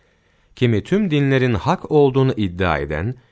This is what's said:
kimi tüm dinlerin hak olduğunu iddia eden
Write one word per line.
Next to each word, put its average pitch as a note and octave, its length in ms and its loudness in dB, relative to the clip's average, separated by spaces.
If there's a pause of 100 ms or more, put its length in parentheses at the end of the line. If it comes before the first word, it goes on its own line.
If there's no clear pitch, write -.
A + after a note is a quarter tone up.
(560)
kimi A#2 260 0
tüm G3 280 -2
dinlerin C3+ 440 2
hak C3+ 360 -4
olduğunu C3+ 460 2
iddia F2+ 420 -2
eden D2+ 360 -4 (180)